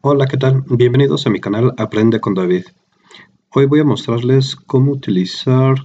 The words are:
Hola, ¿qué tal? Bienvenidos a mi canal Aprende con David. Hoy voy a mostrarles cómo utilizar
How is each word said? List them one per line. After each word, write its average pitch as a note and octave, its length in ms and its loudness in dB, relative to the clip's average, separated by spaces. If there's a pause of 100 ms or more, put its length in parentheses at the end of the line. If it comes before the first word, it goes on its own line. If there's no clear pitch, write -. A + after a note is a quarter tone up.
Hola, C#3 260 2
¿qué C3+ 100 -4
tal? C3 300 0
Bienvenidos B2+ 580 0
a A#2 40 0
mi F#2+ 100 -2
canal G#2+ 380 -2
Aprende A2 420 0
con G#2+ 140 -4
David. F2+ 320 -2 (840)
Hoy C#3 160 2
voy D3 140 2
a D3+ 60 2
mostrarles B2 720 0
cómo C3+ 360 0
utilizar C3 920 0